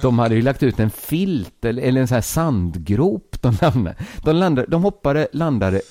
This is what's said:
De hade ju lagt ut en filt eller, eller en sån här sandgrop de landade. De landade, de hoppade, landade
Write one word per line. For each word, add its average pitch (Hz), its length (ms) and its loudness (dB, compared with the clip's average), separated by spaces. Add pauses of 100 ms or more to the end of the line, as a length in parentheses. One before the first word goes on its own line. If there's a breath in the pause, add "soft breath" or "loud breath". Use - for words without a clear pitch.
De 123 180 2
hade 113 160 2
ju 113 60 4
lagt 131 220 0
ut 127 160 2
en 110 120 2
filt 165 760 -4
eller, 117 180 -4
eller 131 180 2
en 127 60 2
sån 120 80 0
här 117 60 2
sandgrop 110 1200 -2
de 120 200 2
landade. 127 340 2 (280 loud breath)
De 156 120 2
landade, 165 320 2
de 165 160 0
hoppade, 151 500 0
landade 107 580 0